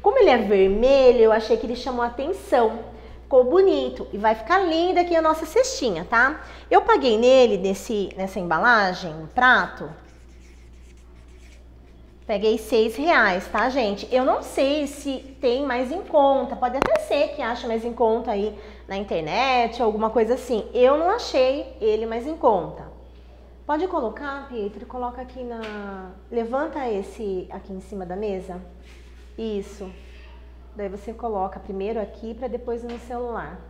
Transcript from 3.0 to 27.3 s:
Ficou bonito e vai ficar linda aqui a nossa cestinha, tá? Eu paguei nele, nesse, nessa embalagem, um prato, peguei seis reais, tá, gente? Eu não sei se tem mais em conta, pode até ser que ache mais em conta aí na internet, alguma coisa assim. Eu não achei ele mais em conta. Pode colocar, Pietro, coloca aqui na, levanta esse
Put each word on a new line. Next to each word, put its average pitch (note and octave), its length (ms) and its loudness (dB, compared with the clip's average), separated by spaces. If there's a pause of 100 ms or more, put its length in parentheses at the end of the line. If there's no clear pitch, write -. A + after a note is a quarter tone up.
Ficou B3+ 200 6
bonito C#4+ 720 2
e - 20 -6
vai A3 180 2
ficar E4+ 260 0
linda F4 420 2
aqui F4 120 0
a D#4+ 60 4
nossa D#4+ 240 2
cestinha, D4 640 0
tá? B3+ 320 2 (300)
Eu F#4+ 100 8
paguei C#4+ 380 2
nele, B3 400 6
nesse, G3 580 -4
nessa F#3+ 220 -6
embalagem, F3+ 760 2
um D#3+ 120 -14
prato, G3 640 2 (2250)
peguei A3 300 2
seis A3+ 400 2
reais, A#3+ 520 2
tá, A3+ 200 0
gente? A3+ 420 -2
Eu B3+ 140 2
não F#4 180 2
sei C#4+ 440 0
se - 540 -10
tem C4 240 0
mais B3+ 260 -2
em F4+ 120 -6
conta, C#4 540 2
pode A3+ 200 -2
até D4 240 2
ser D4+ 280 0
que D4 140 -8
ache A#3+ 240 -6
mais A3+ 180 -4
em A#3+ 80 -6
conta A#3 380 0
aí G#3 280 -4 (280)
na F#3+ 120 -8
internet, A3+ 840 -2
alguma A3 280 0
coisa A3+ 240 2
assim. B3 400 -4
Eu B3+ 240 6
não E4 100 0
achei D4+ 720 0
ele A3 240 0
mais A#3 220 -6
em D#4+ 100 -6
conta. G#3 480 0 (840)
Pode D#4 220 -2
colocar, C#4 600 -6
Pietro, G#3 360 -8
coloca B3 380 -10
aqui B3+ 200 -14
na, G#3 680 -12 (200)
levanta B3 600 -4
esse G3 600 -6